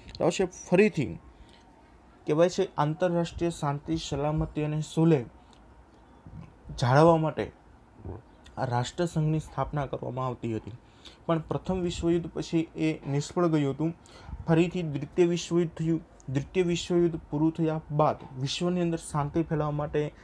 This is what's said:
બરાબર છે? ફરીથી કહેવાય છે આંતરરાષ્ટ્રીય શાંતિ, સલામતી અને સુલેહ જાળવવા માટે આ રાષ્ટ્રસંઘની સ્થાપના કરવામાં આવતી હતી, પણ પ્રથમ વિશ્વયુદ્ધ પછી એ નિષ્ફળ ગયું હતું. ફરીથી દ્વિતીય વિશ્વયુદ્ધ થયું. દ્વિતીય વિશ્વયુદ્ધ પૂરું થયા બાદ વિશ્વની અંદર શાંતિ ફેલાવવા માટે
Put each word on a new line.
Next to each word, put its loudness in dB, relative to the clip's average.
બરાબર 2
છે? 0
ફરીથી 2
કહેવાય 4
છે -2
આંતરરાષ્ટ્રીય 0
શાંતિ, -4
સલામતી -2
અને -2
સુલેહ 4
જાળવવા 6
માટે -2
આ -4
રાષ્ટ્રસંઘની -2
સ્થાપના -6
કરવામાં -6
આવતી -4
હતી, -8
પણ 2
પ્રથમ -4
વિશ્વયુદ્ધ 0
પછી -2
એ -2
નિષ્ફળ 0
ગયું 2
હતું. -2
ફરીથી 2
દ્વિતીય 0
વિશ્વયુદ્ધ 0
થયું. -2
દ્વિતીય 0
વિશ્વયુદ્ધ 2
પૂરું 2
થયા -2
બાદ 4
વિશ્વની -2
અંદર 0
શાંતિ -2
ફેલાવવા -2
માટે -4